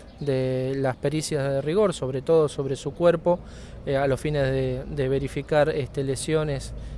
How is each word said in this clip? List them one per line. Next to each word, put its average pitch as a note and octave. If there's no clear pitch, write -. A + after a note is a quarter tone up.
de C3
las C3+
pericias C#3+
de C#3
rigor, F3
sobre C3
todo D#3+
sobre C3+
su C#3
cuerpo, F3
eh, C#3
a C#3
los C3
fines C#3+
de, C3
de C3+
verificar, C#3
este, C#3
lesiones, C#3